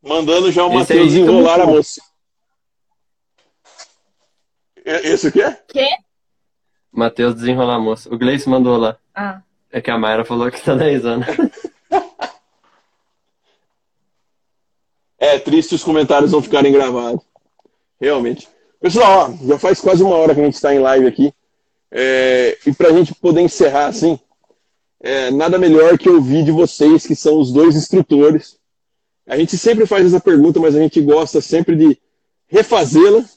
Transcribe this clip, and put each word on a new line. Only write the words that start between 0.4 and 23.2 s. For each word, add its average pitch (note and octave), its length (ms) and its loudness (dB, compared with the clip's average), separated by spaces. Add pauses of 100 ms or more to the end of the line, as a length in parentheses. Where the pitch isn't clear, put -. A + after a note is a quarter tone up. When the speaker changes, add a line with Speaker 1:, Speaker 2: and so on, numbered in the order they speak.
Speaker 1:
já F3 120 0
o F3+ 60 0
Speaker 2:
Esse - 80 0
Speaker 1:
Matheus D#3+ 360 2
Speaker 2:
aí, F3 60 2
Speaker 1:
enrolar E3 360 4
a F3+ 100 4
Speaker 2:
tamo D#3 100 2
Speaker 1:
moça. - 260 -4 (2750)
E-, D#3+ 240 -6
esse - 180 0
o - 40 -2
quê? - 260 -2 (100)
Speaker 3:
Quê? C4+ 200 -4 (1040)
Speaker 2:
Matheus A#2 440 -4
desenrolar B2 400 -4
a A2+ 40 -6
moça. A2 340 -8
O A#2 40 -10
Gleice C3 300 -4
mandou B2+ 300 0
lá. A2+ 200 -4 (160)
Speaker 3:
Ah. G3 280 -12 (300)
Speaker 2:
É A2+ 100 -10
que - 100 -8
a A#2 60 -4
Mayra A2 260 -2
falou A#2+ 260 -6
que - 120 -16
tá C#3+ 140 -2
dez C#3 300 -2
anos. A#2+ 220 -6
<laughs> - 100 -8 (3750)
Speaker 1:
É C#3 200 0
triste D#3 360 -2
os - 80 -6
comentários D3 480 0
não D3+ 100 0
ficarem C#3+ 300 0
gravados. B2 500 -2 (800)
Realmente. C3 480 -4 (320)
Pessoal, F#3+ 520 2
ó, D3+ 160 -12
já C#3+ 100 2
faz F#3+ 240 -2
quase F#3 220 2
uma F#3+ 120 0
hora D#3 200 2
que D3 60 0
a - 40 2
gente - 160 -4
tá C#3+ 120 0
em C#3 60 2
live C3 280 2
aqui. C#3 260 -2 (580)
É, B2+ 760 -2
e C#3+ 80 0
pra E3+ 180 2
gente E3+ 240 0
poder E3+ 260 0